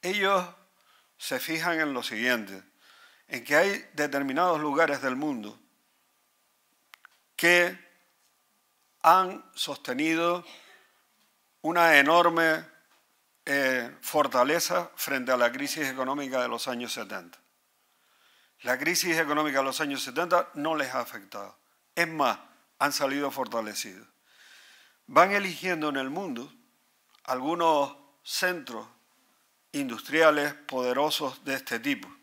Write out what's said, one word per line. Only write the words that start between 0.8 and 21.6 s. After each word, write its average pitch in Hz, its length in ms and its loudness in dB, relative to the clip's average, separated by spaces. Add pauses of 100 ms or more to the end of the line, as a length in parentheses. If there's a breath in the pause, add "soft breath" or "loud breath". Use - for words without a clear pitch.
se - 220 -6
fijan 160 400 -2
en 147 140 0
lo 120 100 -4
siguiente, 110 580 -2 (640 soft breath)
en 123 160 -8
que - 120 0
hay 202 380 2
determinados 147 680 0
lugares 147 400 0
del 131 140 -2
mundo 127 440 -8 (1800)
que 175 480 4 (1200)
han 185 420 4 (120)
sostenido 165 920 -2 (1160 loud breath)
una 165 360 6
enorme, 165 680 6 (800)
eh, 131 560 0
fortaleza 151 920 2
frente 131 360 -2
a 127 60 4
la 120 140 4
crisis 139 360 -6
económica 131 540 -4
de 123 60 0
los 117 200 -6
años 120 260 -6
setenta. 98 460 -12 (1200 soft breath)
La 127 160 -2
crisis 165 400 0
económica 151 420 0
de 135 60 0
los 135 160 -4
años 139 220 -4
setenta 175 500 0
no 156 220 -2
les 131 180 -4
ha 131 60 -2
afectado. 104 580 -12 (380)